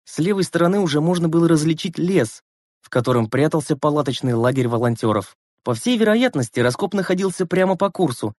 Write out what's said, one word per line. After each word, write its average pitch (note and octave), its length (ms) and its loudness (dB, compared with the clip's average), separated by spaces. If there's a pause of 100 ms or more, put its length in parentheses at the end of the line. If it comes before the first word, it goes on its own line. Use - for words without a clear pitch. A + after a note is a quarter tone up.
С - 140 -14
левой F#3+ 260 0
стороны F3 360 2
уже D3+ 200 0
можно E3+ 280 0
было E3+ 200 4
различить D#3+ 500 0
лес, E3 440 0 (420)
в - 60 -20
котором A#2+ 400 0
прятался D3+ 460 0
палаточный C#3 580 -2
лагерь B2 340 0
волонтёров. A2+ 680 -2 (260)
По B2 120 -2
всей A#3+ 220 -2
вероятности, G#3+ 640 2
раскоп B2 320 0
находился F#3 540 -2
прямо F#3 300 2
по G3 140 0
курсу, A#2+ 480 -2